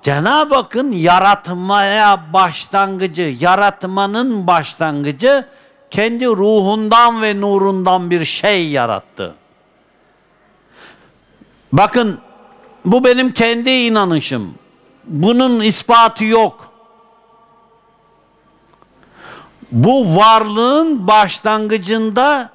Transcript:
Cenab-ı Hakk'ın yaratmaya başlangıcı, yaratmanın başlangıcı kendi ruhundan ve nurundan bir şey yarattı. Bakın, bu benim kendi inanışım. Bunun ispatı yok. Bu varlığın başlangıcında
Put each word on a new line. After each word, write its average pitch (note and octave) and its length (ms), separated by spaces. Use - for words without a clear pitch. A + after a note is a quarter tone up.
Cenab-ı B3+ 520
Hakk'ın B3+ 380
yaratmaya G3 1300
başlangıcı, F3+ 1080
yaratmanın G3 1040
başlangıcı D#3+ 1000
kendi A#3 360
ruhundan G#3+ 960
ve G#3 180
nurundan F#3+ 680
bir F3 140
şey F#3 440
yarattı. G#2+ 680
Bakın, G#3 460
bu A#3+ 200
benim B3+ 280
kendi A#3 380
inanışım. F#3 840
Bunun A#3 560
ispatı A3 640
yok. A3 480
Bu F3 440
varlığın A3 880
başlangıcında G#3+ 1500